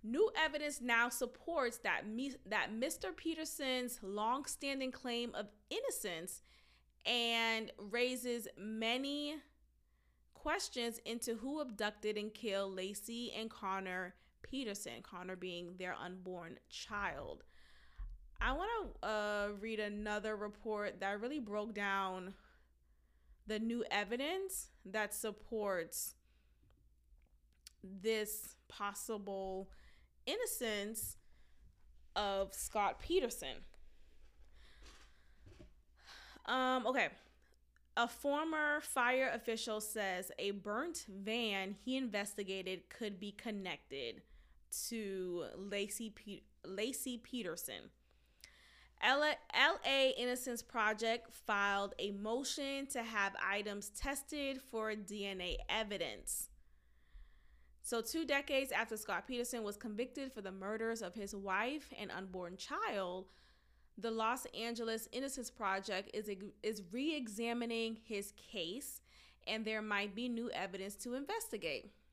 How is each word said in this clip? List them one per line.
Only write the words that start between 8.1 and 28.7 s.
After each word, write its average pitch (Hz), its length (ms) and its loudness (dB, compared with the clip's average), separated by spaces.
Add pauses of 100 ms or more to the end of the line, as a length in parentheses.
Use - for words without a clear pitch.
many 262 800 0 (1000)
questions 247 680 0
into 233 320 -2
who 269 240 -2
abducted 214 560 0
and 214 180 -2
killed 196 440 0
Laci 208 600 -4
and 220 120 -4
Connor 190 640 -2 (300)
Peterson, 226 580 -4
Connor 185 340 -8
being 180 440 -6
their 180 160 -2
unborn 180 640 -8 (100)
child. 160 720 -4 (960)
I 226 120 4
wanna, 370 400 0 (100)
uh, 208 460 2 (120)
read 220 200 -2
another 208 560 0
report 208 640 -2
that 196 200 0
really 269 200 -2
broke 208 340 -2
down 196 640 0 (1080)
the 214 140 0
new 233 300 2
evidence 277 800 0 (180)
that 208 280 0
supports 208 1000 0 (1700)
this 208 760 -2 (100)
possible 196 1040 -4 (540)